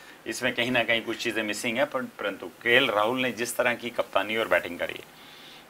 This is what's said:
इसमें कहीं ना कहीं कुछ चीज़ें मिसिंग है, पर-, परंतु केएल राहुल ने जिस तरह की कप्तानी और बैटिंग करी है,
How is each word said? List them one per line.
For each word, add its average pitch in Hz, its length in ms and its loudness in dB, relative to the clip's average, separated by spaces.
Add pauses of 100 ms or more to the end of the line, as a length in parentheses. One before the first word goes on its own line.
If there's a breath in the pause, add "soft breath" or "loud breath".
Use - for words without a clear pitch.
(260 loud breath)
इसमें 120 280 -2
कहीं 120 160 0
ना 123 120 4
कहीं 113 200 2
कुछ 110 140 -4
चीज़ें 110 260 0
मिसिंग 107 340 -2
है, 139 80 2
पर-, 127 200 -2
परंतु 98 420 -6
केएल 120 440 4
राहुल 107 300 2
ने 127 120 0
जिस 113 240 -4
तरह 120 180 4
की 117 160 -6
कप्तानी 101 460 0
और 110 120 0
बैटिंग 87 300 2
करी 82 160 -4
है, - 100 -12 (640 loud breath)